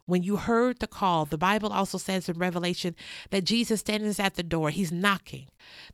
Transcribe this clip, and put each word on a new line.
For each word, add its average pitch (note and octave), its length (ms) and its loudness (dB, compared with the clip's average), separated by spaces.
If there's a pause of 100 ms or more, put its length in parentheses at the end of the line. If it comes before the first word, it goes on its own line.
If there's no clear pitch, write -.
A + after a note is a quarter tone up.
when F3+ 160 2
you G3+ 160 0
heard A#3 400 2
the G#3+ 80 -4
call, E3+ 400 2
the E3 100 -4
Bible G3+ 380 2
also F#3+ 240 0
says F#3+ 280 -4
in E3+ 120 -4
Revelation F3 580 -2 (320)
that G3 160 0
Jesus A3 360 2
stands G#3+ 380 -2
at G3 180 0
the F3+ 60 -2
door. D#3+ 280 0
He's D#3+ 200 0
knocking. F3 600 -2 (440)